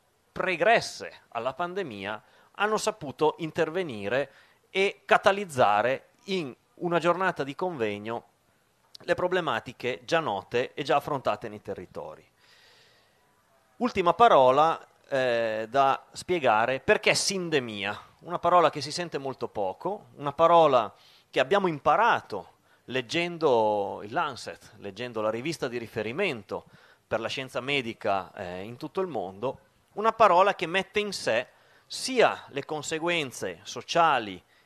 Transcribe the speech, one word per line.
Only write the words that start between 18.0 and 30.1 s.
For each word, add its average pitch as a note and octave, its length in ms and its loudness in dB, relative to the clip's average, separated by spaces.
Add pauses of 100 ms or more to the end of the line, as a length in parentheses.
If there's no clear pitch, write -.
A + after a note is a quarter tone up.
Una E3 180 -8
parola F3 300 6
che C#3+ 140 -8
si D3 100 -10
sente E3+ 240 -6
molto C3+ 320 -6
poco, G#2+ 680 -6
una C#3 180 -6
parola D#3 600 6 (360)
che D3 100 0
abbiamo F#3 260 2
imparato D#3 880 0 (340)
leggendo A#2 1160 0
il G#2 100 -14
Lancet, C3+ 640 -8
leggendo G#2+ 420 -10
la G#2+ 100 0
rivista C3+ 380 -4
di A#2+ 100 -6
riferimento A2+ 880 -6 (420)
per A2 140 -4
la A2+ 80 -6
scienza C3 320 -8
medica, A2+ 760 -4
eh, F#2 280 -10
in A2+ 140 -14
tutto - 240 -10
il F#3+ 60 -4
mondo, G#2+ 520 -8 (360)
una A3 180 -2